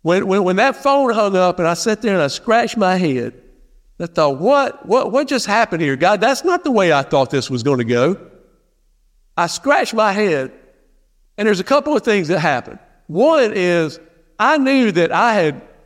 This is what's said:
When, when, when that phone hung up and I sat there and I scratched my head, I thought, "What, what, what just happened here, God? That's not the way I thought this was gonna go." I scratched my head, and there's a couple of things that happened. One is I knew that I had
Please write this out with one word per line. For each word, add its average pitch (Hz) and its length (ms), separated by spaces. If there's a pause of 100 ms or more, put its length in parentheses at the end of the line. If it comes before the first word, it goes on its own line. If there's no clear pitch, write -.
When, 185 240
when, 196 160
when 185 140
that 262 180
phone 277 360
hung 208 240
up 180 220
and 170 100
I 170 60
sat 208 300
there 208 100
and 180 80
I 143 60
scratched 226 500
my 185 200
head, 131 360 (640)
I 175 60
thought, 156 320
"What, 262 480
what, 214 260
what 269 160
just 254 200
happened 208 340
here, 139 140
God? 180 260
That's 254 220
not 349 200
the 311 60
way 190 240
I 143 80
thought 135 300
this 135 180
was 123 140
gonna 131 200
go." 123 460 (1040)
I 170 120
scratched 254 480
my 214 160
head, 170 400 (840)
and 220 120
there's 202 120
a - 40
couple 294 340
of 208 60
things 202 240
that 175 120
happened. 147 380 (300)
One 247 460
is 175 460 (380)
I 285 220
knew 262 320
that 170 200
I 220 220
had 160 340 (180)